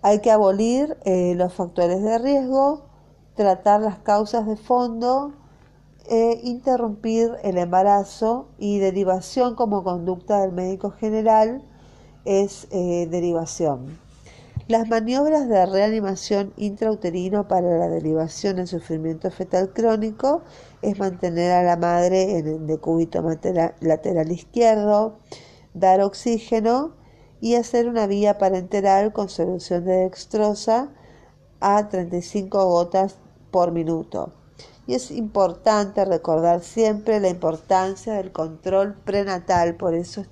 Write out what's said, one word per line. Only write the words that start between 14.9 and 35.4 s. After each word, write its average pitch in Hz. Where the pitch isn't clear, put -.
de 190
reanimación 202
intrauterino 202
para 175
la 170
derivación 165
en 180
sufrimiento 160
fetal 190
crónico 226
es 202
mantener 180
a 180
la 175
madre 175
en 151
el 156
decúbito 165
matera-, 165
lateral 160
izquierdo, 214
dar 190
oxígeno 233
y 233
hacer 240
una 226
vía 202
parenteral 196
con 202
solución 175
de 185
dextrosa 214
a 208
treinta 180
y 175
cinco 196
gotas 180
por 175
minuto. 165
Y 247
es 247
importante 202